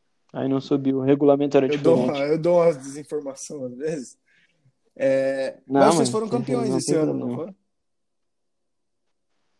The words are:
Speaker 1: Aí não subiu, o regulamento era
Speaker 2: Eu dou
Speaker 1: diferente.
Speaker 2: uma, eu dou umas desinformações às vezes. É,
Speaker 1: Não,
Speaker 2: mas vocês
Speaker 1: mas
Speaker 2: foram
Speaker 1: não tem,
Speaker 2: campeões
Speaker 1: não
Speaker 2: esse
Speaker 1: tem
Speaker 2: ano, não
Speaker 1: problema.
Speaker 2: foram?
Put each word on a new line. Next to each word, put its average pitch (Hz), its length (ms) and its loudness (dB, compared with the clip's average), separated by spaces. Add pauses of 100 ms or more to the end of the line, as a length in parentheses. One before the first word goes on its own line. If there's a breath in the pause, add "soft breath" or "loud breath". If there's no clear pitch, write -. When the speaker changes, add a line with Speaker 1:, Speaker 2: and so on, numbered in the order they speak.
(320)
Speaker 1:
Aí 131 160 -4
não 135 120 0
subiu, 135 380 0
o 131 40 -4
regulamento 143 540 4
era 135 100 4
Speaker 2:
Eu 147 120 0
dou 139 200 4
Speaker 1:
diferente. 127 200 0
Speaker 2:
uma, 139 80 -2
eu 156 120 0
dou 175 220 2
umas 170 160 4
desinformações 139 840 -12 (100)
às 123 60 -16
vezes. 151 400 -8 (760)
É, 135 640 -2 (100)
Speaker 1:
Não, 139 120 2
Speaker 2:
mas 143 140 6
vocês 139 140 2
Speaker 1:
mas - 20 -6
Speaker 2:
foram 214 160 -2
Speaker 1:
não - 160 -2
tem, 131 140 -4
Speaker 2:
campeões 214 140 -2
Speaker 1:
não 175 80 0
Speaker 2:
esse 147 120 -4
Speaker 1:
tem 151 60 2
Speaker 2:
ano, 151 160 0
não 135 60 -6
Speaker 1:
problema. 123 260 -6
Speaker 2:
foram? 196 100 -14 (2000)